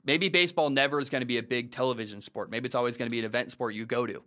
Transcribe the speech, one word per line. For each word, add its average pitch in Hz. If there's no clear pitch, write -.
Maybe 165
baseball 170
never 139
is 135
gonna 127
be 120
a 113
big 123
television 113
sport. 101
Maybe 120
it's 123
always 120
gonna 120
be 117
an 113
event 120
sport 117
you 110
go 120
to. 104